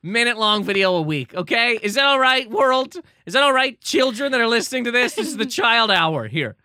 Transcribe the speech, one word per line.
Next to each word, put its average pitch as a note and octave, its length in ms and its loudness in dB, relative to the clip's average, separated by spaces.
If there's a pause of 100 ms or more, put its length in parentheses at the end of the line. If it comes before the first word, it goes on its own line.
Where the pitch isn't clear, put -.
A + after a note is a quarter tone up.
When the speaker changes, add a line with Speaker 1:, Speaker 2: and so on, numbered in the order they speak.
Speaker 1:
minute A#3 380 -2
long G#3+ 240 2
video F#3+ 320 2
a E3+ 60 0
week, D3+ 340 -6
okay? A#3 480 0
Is G#3 120 -6
that C#4 100 2
all C#4 140 2
right, C4 300 2
world? C4 460 0 (300)
Is F3 80 -8
that C4+ 100 4
all C#4+ 100 4
right, C4 280 0
children C4 500 0
that B3+ 100 0
are A3+ 60 2
listening A#3 380 -2
to A#3+ 60 -4
this? A#3+ 240 0
This - 120 -4
is D4 100 -8
the A3 80 -2
Speaker 2:
<laughs> - 160 -6
Speaker 1:
child A3+ 300 2
hour D#3+ 360 0
here. B2+ 380 -4